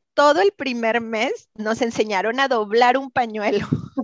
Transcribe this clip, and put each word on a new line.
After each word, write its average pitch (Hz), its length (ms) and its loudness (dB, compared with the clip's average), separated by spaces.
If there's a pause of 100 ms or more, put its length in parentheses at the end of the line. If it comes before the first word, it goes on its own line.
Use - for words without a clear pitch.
(140)
todo 294 280 4
el 392 100 2
primer 233 480 -2
mes 226 540 -6
nos 220 280 -4
enseñaron 220 580 -2
a 269 80 2
doblar 240 500 2
un 269 120 -8
pañuelo. 220 600 -2
<laughs> - 340 -4